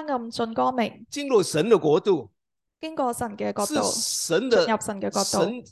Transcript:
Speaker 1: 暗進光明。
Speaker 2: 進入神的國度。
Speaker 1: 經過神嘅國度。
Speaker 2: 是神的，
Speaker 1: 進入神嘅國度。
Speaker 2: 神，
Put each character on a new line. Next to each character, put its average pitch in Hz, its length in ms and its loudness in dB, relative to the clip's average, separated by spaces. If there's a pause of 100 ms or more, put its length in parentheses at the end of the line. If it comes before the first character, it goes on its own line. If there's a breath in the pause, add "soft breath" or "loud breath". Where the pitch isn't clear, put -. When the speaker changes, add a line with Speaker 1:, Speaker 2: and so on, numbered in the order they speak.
Speaker 1:
暗 247 240 -4
進 226 220 -4
光 262 200 2
明。 226 360 -4
Speaker 2:
進 285 180 -6
入 226 160 6
神 160 240 0
的 220 100 8
國 151 220 4
度。 165 300 0 (500)
Speaker 1:
經 320 160 -12
過 254 160 -2
神 233 240 -8
嘅 208 160 -4
國 202 140 -2
度。 208 100 -4
Speaker 2:
是 - 520 -2
神 208 220 0
的， 190 160 6
Speaker 1:
進 175 80 0
入 208 80 0
神 190 200 -8
嘅 202 100 -4
國 202 120 0
度。 202 280 0
Speaker 2:
神， 247 200 -10